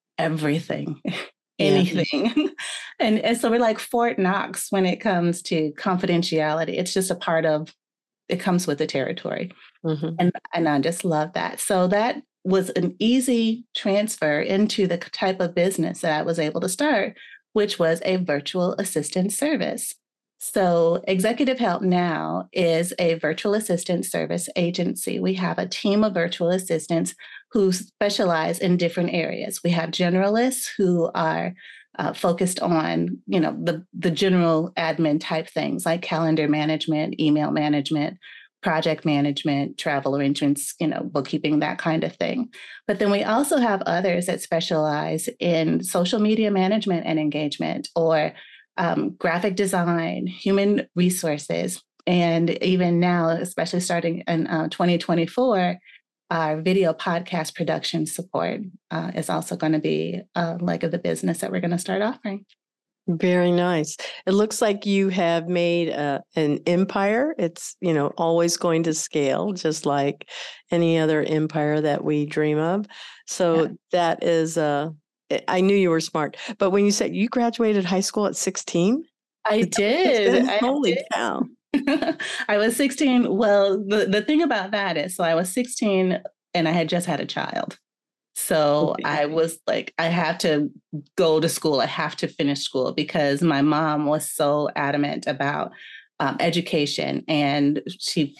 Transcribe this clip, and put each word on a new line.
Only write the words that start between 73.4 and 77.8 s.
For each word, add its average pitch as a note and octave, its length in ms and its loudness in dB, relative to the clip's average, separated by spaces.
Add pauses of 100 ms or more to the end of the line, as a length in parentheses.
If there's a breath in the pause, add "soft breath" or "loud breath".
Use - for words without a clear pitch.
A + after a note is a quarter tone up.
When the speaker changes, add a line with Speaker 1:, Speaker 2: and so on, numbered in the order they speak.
Speaker 1:
Yeah. - 40 0 (220)
Speaker 2:
that E3+ 340 0
is, E3 320 2
uh, D3+ 320 0 (420)
I, - 180 0
I F#3 120 2
knew G3 160 4
you F#3 140 4
were D#3+ 100 2
smart. D#3 380 -4 (200 loud breath)
But G3 120 2
when G3+ 160 4
you G3+ 60 4
said - 220 -2
you G3+ 140 0
graduated A3+ 560 2